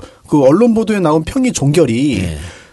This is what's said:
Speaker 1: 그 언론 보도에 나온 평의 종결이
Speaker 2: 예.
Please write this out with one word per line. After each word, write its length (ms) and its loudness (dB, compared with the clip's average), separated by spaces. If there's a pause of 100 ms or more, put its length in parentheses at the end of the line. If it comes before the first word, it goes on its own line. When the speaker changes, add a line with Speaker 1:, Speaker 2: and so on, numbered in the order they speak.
(280)
Speaker 1:
그 160 2
언론 300 4
보도에 260 -2
나온 240 0
평의 280 -4
종결이 680 0
Speaker 2:
예. 180 -6 (360)